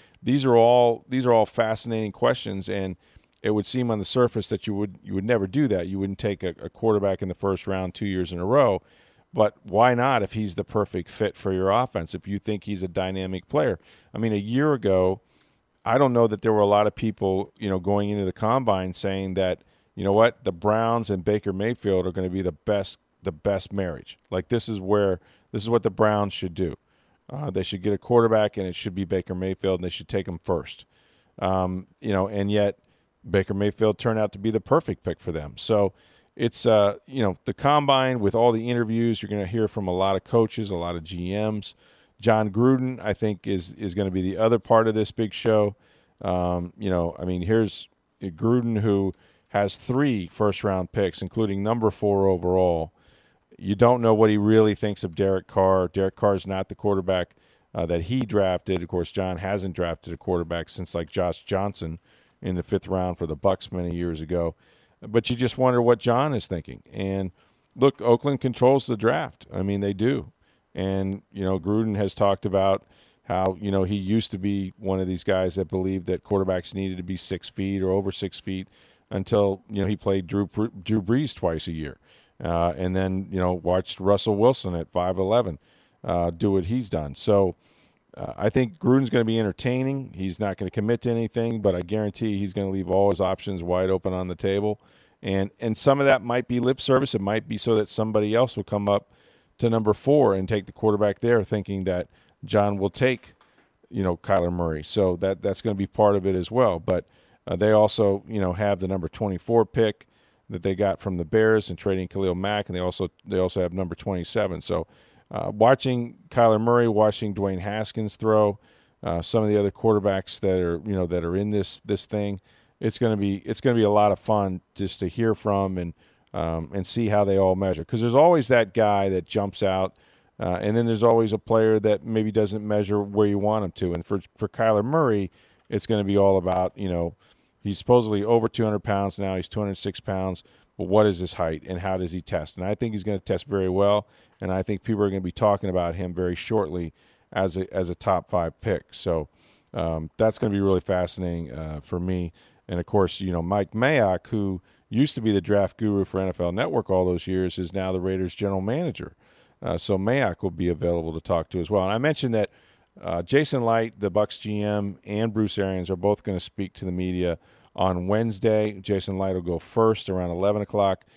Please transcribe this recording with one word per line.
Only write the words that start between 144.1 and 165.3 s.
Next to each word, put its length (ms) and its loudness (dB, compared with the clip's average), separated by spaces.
and 100 -6
I 140 -2
think 180 -6
people 220 0
are 60 2
gonna 100 -4
be 100 -6
talking 400 0
about 240 0
him 180 -6
very 220 -2
shortly 580 -4
as 280 -2
a, 140 -6
as 180 -2
a 40 -4
top 360 -2
five 320 -2
pick. 280 -2
So, 380 -4
um, 420 -4
that's 220 2
gonna 160 -2
be 60 0
really 200 2
fascinating, 720 -4
uh, 320 -10
for 160 -6
me. 320 -4
And, 120 -4
of 60 -6
course, 340 0
you 100 -4
know, 120 -2
Mike 300 -2
Mayock, 560 0
who 340 -4
used 280 0
to 40 -6
be 100 0
the 120 2
draft 340 0
guru 300 0
for 140 -4
N 80 -2
F 120 -6
L 120 0
Network 360 -2
all 160 4
those 220 -2
years, 320 -2
is 140 -6
now 200 -2
the 80 -2
Raiders 340 -2
general 280 -2
manager. 520 -6
Uh, 160 -4
so 220 -2
Mayock 440 0
will 80 -2
be 180 -2
available 440 -2
to 80 -8
talk 300 -2
to 100 -4
as 100 -6
well. 120 2
And 100 0
I 60 0
mentioned 360 -2
that, 160 0
uh, 220 -4
Jason 420 0
Licht, 360 0
the 100 0
Bucs 300 0
G 220 -4
M, 420 -2
and 300 -4